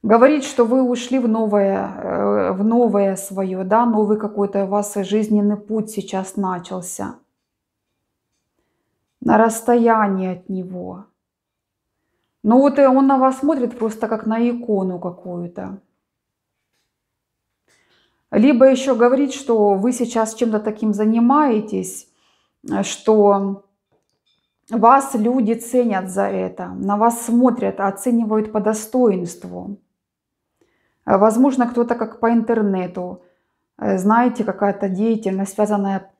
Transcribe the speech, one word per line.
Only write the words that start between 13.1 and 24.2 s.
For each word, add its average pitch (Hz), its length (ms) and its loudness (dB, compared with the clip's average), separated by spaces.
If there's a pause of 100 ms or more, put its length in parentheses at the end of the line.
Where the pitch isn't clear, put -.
вас 262 220 2
смотрит 277 380 -2
просто 220 300 -4
как 220 180 -4
на 220 120 0 (100)
икону 202 520 -2
какую-то. 180 800 -10 (2500)
Либо 247 380 6
ещё 262 240 0
говорит, 262 380 2
что 208 420 2
вы 214 180 0
сейчас 226 420 -2
чем-то 214 260 0
таким 214 320 -4
занимаетесь, 220 1160 0 (640)
э, 196 120 -2
что 202 800 2 (1080)